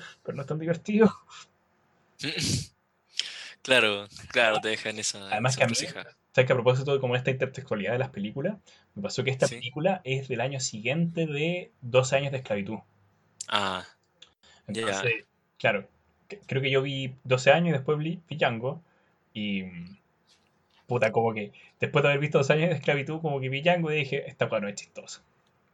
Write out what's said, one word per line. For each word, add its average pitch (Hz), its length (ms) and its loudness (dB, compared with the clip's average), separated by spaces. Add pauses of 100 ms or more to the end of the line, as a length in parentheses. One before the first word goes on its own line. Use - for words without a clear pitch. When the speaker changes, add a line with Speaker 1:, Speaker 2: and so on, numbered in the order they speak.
(240)
Speaker 1:
pero - 120 -10
no 139 80 -8
es 131 40 -12
tan 156 120 -4
divertido. 185 520 4 (1080)
Speaker 2:
<laughs> 143 540 -2 (880)
Claro, 107 440 4 (240)
claro, 110 300 6
te 110 80 0
dejan 107 300 -4
esa, 104 200 -4 (100)
Speaker 1:
Además 117 240 0
Speaker 2:
esa - 40 -4
Speaker 1:
que 135 80 4
a - 20 0
mí, 113 80 -2
Speaker 2:
encrucijada. - 420 -6 (160)
Speaker 1:
sabes 127 140 4
que 139 60 4
a - 20 6
propósito 127 380 2
de 135 80 2
como 123 160 0
esta 127 140 0
intertextualidad 127 600 -4
de 127 60 0
las - 100 -2
películas, 135 480 -6 (380)
me 101 60 -10
pasó 101 240 -4
que 131 60 0
esta - 160 0
Speaker 2:
Sí. 117 120 -4
Speaker 1:
película 139 460 -2
es 135 240 -4
del 120 120 -4
año 135 200 -4
siguiente 165 640 -2
de 165 440 -4 (100)
doce 127 340 4
años 139 160 0
de 131 60 -6
esclavitud. 107 420 -4 (680)
Speaker 2:
Ah, 95 380 -2 (840)
ya. 104 380 -2
Speaker 1:
Entonces, 113 180 -2 (320)
claro, 104 300 0 (420)
c-, - 180 -14
creo 131 140 -2
que 135 100 0
yo 135 100 4
vi 135 420 -4
doce 127 280 4
años 170 180 6
y - 40 2
después 143 240 0
vi, 160 220 -4 (100)
vi - 80 -8
Django, 135 440 0 (520)
y, 101 300 -4 (1200)
puta, 113 240 2
como 113 220 2
que 104 180 -6 (280)
después 147 240 2
de 143 60 6
haber 143 120 2
visto 151 160 0
doce 139 160 4
años 156 160 4
de 160 60 2
esclavitud, 147 460 -2
como 143 180 -2
que 131 100 -4
vi 139 120 -4
Django 170 300 2
y 151 60 0
dije, 139 320 -4
"Esta - 180 -2
weá 110 140 0
no 101 60 -6
es 101 80 -8
chistosa". - 460 -16 (520)